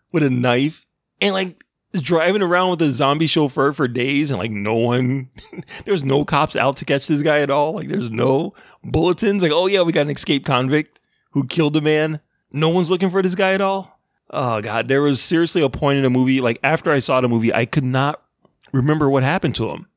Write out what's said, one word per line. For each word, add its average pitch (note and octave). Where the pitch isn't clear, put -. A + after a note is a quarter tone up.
with D#3
a C#3+
knife B2+
and, G3
like, F#3+
driving F3
around F3+
with E3+
a D3+
zombie C#3+
chauffeur D3
for C#3+
days C#3
and, A#2
like, F#2
no G#2
one, B2
<laughs> -
there's F#3
no C3+
cops D3+
out C#3
to -
catch C#3
this D3
guy D3
at C#3+
all. D3
Like, C#3+
there's A#2+
no C3+
bulletins. F3+
Like, D#3+
"Oh F3
yeah, G3
we E3+
got D#3+
an D3
escaped C#3
convict C#3
who C#3
killed D3+
a D#3
man." D#3
No D#3
one's E3+
looking F#3
for F#3+
this F3+
guy F#3+
at G3
all. G3
Oh A#2+
God, A2+
there C3+
was C#3+
seriously E3+
a C#3
point C#3
in C#3
the C3
movie, B2+
like, A#2+
after D#3
I C#3+
saw B2+
the B2
movie, A#2
I A2+
could C#3
not C3
remember C#3+
what C3+
happened D3
to A2
him. E2